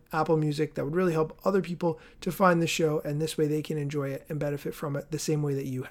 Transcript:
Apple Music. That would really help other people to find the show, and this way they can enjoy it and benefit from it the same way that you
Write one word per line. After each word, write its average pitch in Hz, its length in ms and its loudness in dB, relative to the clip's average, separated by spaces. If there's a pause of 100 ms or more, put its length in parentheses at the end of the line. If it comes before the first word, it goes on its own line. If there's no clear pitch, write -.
(120)
Apple 160 260 4
Music. 151 380 0
That 143 100 -2
would 147 100 -2
really 180 180 4
help 160 300 0
other 196 180 2
people 170 380 -2 (220)
to 185 100 -4
find 175 300 4
the 165 60 2
show, 156 360 2
and 147 160 -2
this 156 180 -2
way 156 100 2
they 151 160 0
can 156 160 -6
enjoy 143 300 -4
it 135 200 -8
and 156 100 -6
benefit 147 360 -4
from 143 200 -6
it 139 140 -8
the 156 80 -4
same 151 240 0
way 143 140 0
that 139 100 -4
you 131 260 -6